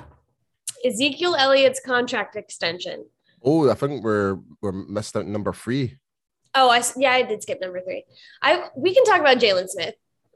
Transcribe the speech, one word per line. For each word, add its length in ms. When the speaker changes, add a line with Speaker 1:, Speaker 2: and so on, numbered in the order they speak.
Speaker 1:
Ezekiel 500
Elliott's 440
contract 560
extension. 720
Speaker 2:
Oh, 260
I 40
think 300
we're, 340
we're 100
missed 440
out 100
number 280
three. 440
Speaker 1:
Oh, 160
I 100
s-, 180
yeah, 140
I 120
did 180
skip 200
number 200
three. 240
I, 340
we 180
can 100
talk 160
about 200
Jalen 300
Smith. 260